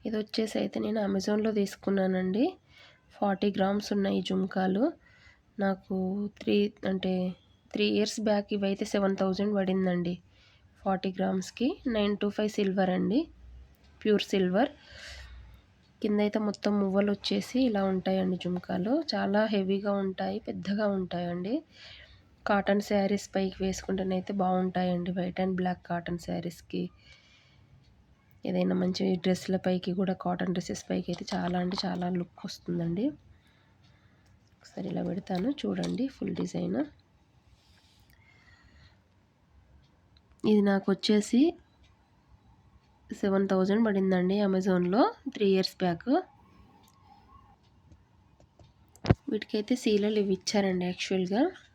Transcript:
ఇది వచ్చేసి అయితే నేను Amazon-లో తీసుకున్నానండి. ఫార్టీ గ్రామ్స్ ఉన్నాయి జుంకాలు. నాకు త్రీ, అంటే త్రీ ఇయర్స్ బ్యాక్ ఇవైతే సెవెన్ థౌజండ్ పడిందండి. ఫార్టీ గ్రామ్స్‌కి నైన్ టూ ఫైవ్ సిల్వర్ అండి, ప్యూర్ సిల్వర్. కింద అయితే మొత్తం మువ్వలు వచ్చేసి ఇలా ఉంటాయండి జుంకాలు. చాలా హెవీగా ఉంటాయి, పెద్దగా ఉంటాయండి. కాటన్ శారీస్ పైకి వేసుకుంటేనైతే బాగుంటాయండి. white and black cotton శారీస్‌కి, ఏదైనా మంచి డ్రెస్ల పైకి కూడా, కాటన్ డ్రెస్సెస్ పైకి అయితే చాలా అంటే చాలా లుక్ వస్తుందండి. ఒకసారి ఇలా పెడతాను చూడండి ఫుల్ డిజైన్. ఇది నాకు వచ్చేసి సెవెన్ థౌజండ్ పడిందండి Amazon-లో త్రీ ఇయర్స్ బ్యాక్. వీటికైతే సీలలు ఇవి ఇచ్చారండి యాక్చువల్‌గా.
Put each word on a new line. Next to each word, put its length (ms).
ఇది 80
వచ్చేసి 420
అయితే 220
నేను 200
Amazon-లో 520
తీసుకున్నానండి. 920
ఫార్టీ 360
గ్రామ్స్ 420
ఉన్నాయి 300
జుంకాలు. 640
నాకు 380
త్రీ, 200
అంటే 260
త్రీ 200
ఇయర్స్ 300
బ్యాక్ 320
ఇవైతే 320
సెవెన్ 320
థౌజండ్ 380
పడిందండి. 600
ఫార్టీ 280
గ్రామ్స్‌కి 580
నైన్ 300
టూ 140
ఫైవ్ 200
సిల్వర్ 400
అండి, 300
ప్యూర్ 240
సిల్వర్. 460
కింద 180
అయితే 180
మొత్తం 400
మువ్వలు 340
వచ్చేసి 520
ఇలా 200
ఉంటాయండి 520
జుంకాలు. 560
చాలా 400
హెవీగా 460
ఉంటాయి, 480
పెద్దగా 480
ఉంటాయండి. 680
కాటన్ 360
శారీస్ 460
పైకి 320
వేసుకుంటేనైతే 720
బాగుంటాయండి. 800
white 280
and 160
black 280
cotton 340
శారీస్‌కి, 640
ఏదైనా 300
మంచి 300
డ్రెస్ల 400
పైకి 360
కూడా, 220
కాటన్ 380
డ్రెస్సెస్ 320
పైకి 260
అయితే 140
చాలా 340
అంటే 180
చాలా 340
లుక్ 340
వస్తుందండి. 600
ఒకసారి 360
ఇలా 160
పెడతాను 460
చూడండి 580
ఫుల్ 260
డిజైన్. 440
ఇది 180
నాకు 280
వచ్చేసి 500
సెవెన్ 380
థౌజండ్ 360
పడిందండి 560
Amazon-లో 640
త్రీ 180
ఇయర్స్ 300
బ్యాక్. 300
వీటికైతే 500
సీలలు 440
ఇవి 140
ఇచ్చారండి 520
యాక్చువల్‌గా. 560